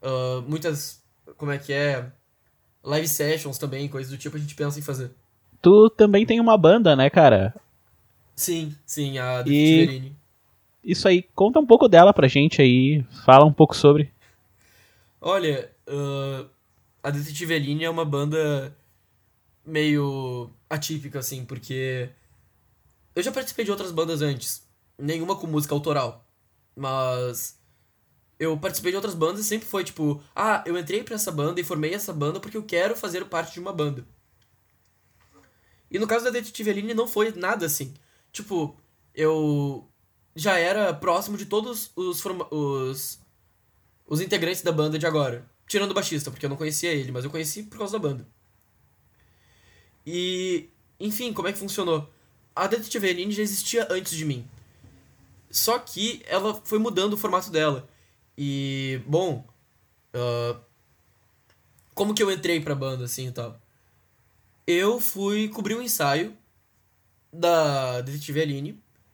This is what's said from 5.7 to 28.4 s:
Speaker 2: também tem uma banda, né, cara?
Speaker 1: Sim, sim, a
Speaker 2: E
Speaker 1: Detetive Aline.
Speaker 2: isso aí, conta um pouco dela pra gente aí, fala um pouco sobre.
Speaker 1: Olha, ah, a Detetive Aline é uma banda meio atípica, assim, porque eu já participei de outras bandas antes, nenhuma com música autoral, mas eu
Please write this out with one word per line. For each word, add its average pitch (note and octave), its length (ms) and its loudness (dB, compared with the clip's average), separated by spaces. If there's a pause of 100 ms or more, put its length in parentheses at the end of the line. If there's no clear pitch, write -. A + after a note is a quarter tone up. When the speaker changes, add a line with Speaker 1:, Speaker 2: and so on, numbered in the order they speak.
Speaker 2:
também G#3 340 6
tem A#3 140 2
uma A3+ 180 6
banda, F3 380 8
né, C3+ 140 6
cara? A2+ 460 6 (800)
Speaker 1:
Sim, D#3+ 400 -4 (100)
sim, C#3 320 -6
a B2+ 240 -4
Speaker 2:
E - 20 -4
Speaker 1:
Detetive D#3 460 6
Aline. C3 280 -10 (640)
Speaker 2:
isso - 240 0
aí, F3+ 160 4 (100)
conta A3 260 4
um D4+ 60 4
pouco A#3+ 220 10
dela F3+ 260 12
pra C#3 140 4
gente C#3+ 340 4
aí, C3 420 6 (220)
fala C3+ 200 12
um D3+ 80 6
pouco - 220 6
sobre. D3 380 6 (1040)
Speaker 1:
Olha, D#3+ 520 -2 (160)
ah, C#3 580 -6 (580)
a C#3+ 60 -4
Detetive D3+ 460 -4
Aline D3 280 -2
é E3 60 -2
uma E3 160 -4
banda D3 680 -2 (880)
meio C#3 840 -2 (200)
atípica, D3 500 -8
assim, C3 240 -10
porque C3 680 -8 (1040)
eu F3+ 80 -2
já B3 80 -4
participei A#3 340 -6
de G3+ 60 -4
outras G3 200 -8
bandas E3 300 -4
antes, C#3 420 -6 (340)
nenhuma D#3+ 380 -4
com D#3+ 120 -10
música D3+ 260 -4
autoral, C#3+ 520 -4 (500)
mas B2+ 840 -6 (800)
eu D#3+ 180 -2